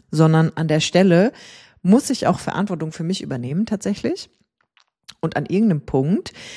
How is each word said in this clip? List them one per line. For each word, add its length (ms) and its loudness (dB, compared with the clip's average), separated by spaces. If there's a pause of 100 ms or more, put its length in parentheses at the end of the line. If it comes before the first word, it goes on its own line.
(100)
sondern 440 4
an 140 -4
der 120 2
Stelle 520 4 (500)
muss 260 4
ich 180 -2
auch 120 2
Verantwortung 540 -6
für 120 -10
mich 160 -4
übernehmen 460 -4
tatsächlich. 640 -6 (920)
Und 140 -4
an 100 -2
irgendeinem 340 0
Punkt 520 -2 (240)